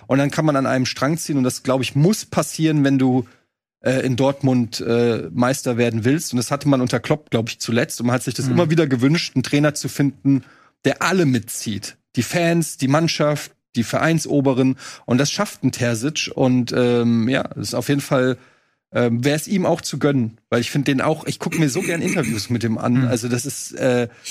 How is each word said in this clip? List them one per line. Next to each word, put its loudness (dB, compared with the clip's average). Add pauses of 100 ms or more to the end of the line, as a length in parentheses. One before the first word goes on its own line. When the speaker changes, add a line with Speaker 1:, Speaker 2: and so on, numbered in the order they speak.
Speaker 1:
und 2
dann 2
kann 0
man 2
an 2
einem 2
Strang -2
ziehen -4
und 2
das, -2
glaube 2
ich, -6
muss 4
passieren, 0
wenn 4
du, 2 (580)
äh, 0
in 0
Dortmund, 0
äh, 0
Meister 0
werden 0
willst 0
und -2
das -4
hatte -2
man 4
unter 0
Klopp, -4
glaube 0
ich, -12
zuletzt -2
und 0
man 2
hat -2
sich -4
das -4
Speaker 2:
Mhm. 0
Speaker 1:
immer 4
wieder 4
gewünscht, 0
einen 2
Trainer 2
zu -8
finden, 0 (420)
der 0
alle 2
mitzieht. -4 (180)
Die 0
Fans, 0
die -2
Mannschaft, 0 (240)
die 0
Vereinsoberen 2 (300)
und 0
das 0
schafft -4
ein 2
Terzic -4
und, 0
ähm, 2
ja, -2
das -8
ist -8
auf -4
jeden 0
Fall, 0 (560)
ähm, 0
wär's 0
ihm 0
auch 0
zu -8
gönnen, 0 (120)
weil 2
ich -2
find -2
den 0
auch, -2
ich -8
guck -6
mir 2
so -2
gern -4
Interviews -2
mit -2
dem -2
an. 0 (100)
Speaker 2:
Mhm. 2
Speaker 1:
Also -2
das -2
ist, -10
äh, 0 (220)